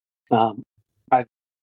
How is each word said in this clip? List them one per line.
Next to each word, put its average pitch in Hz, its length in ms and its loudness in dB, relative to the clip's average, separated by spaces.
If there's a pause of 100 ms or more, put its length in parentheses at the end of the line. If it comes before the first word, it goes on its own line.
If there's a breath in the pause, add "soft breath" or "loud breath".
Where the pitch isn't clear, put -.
(300)
um, 113 320 0 (480)
I've 123 160 0 (360)